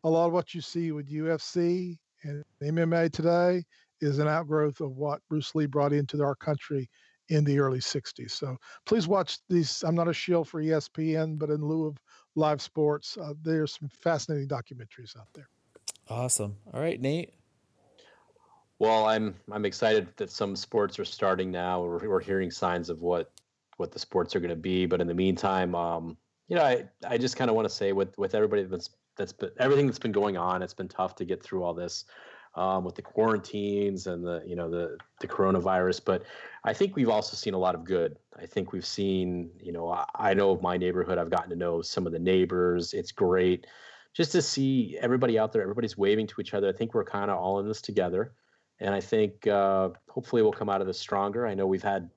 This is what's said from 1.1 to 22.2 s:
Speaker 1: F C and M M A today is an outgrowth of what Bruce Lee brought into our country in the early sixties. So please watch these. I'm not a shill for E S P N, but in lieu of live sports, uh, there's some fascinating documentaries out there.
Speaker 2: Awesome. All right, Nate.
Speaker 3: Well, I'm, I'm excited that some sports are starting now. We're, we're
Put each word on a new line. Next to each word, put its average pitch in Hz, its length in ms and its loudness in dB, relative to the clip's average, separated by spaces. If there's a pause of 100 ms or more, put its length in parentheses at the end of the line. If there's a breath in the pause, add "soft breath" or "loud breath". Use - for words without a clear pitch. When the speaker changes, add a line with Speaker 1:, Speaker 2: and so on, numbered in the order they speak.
Speaker 1:
F 156 100 0
C 175 580 -2 (240)
and 147 200 -10 (200)
M 151 140 -2
M 165 160 2
A 165 160 4
today 175 540 2 (380 soft breath)
is 143 180 0
an 147 80 2
outgrowth 151 540 0
of 131 160 -6
what 147 320 -4
Bruce 151 240 -2
Lee 156 140 2
brought 143 260 2
into 147 300 0
our 139 120 0
country 139 540 -4 (380 soft breath)
in 151 160 4
the 143 160 4
early 131 220 2
sixties. - 520 -6
So 131 240 -6 (280 loud breath)
please 208 220 2
watch 185 300 2 (120)
these. 170 340 2
I'm 165 100 2
not 170 140 2
a 170 60 0
shill 170 300 2
for 151 180 -6
E 156 120 0
S 151 160 0
P 156 260 -2
N, 160 200 -2
but 151 160 -2
in 151 120 0
lieu 156 220 0
of 147 120 -6 (380 soft breath)
live 151 260 2
sports, 147 560 -2
uh, 151 160 -10 (100)
there's 160 340 -2
some 143 120 -10
fascinating 147 580 -2
documentaries 123 680 -10
out 104 180 -20
there. 143 160 -20 (600)
Speaker 2:
Awesome. 113 460 -2 (180)
All 127 80 -4
right, 160 180 -4
Nate. 147 340 -2 (1500 soft breath)
Speaker 3:
Well, 110 260 6
I'm, 110 300 2 (160)
I'm 107 140 -2
excited 104 420 2 (100)
that 101 140 -6
some 98 240 -2
sports 101 420 -2
are 98 80 -4
starting 95 460 0
now. 90 320 -2
We're, 87 260 -4
we're 95 120 2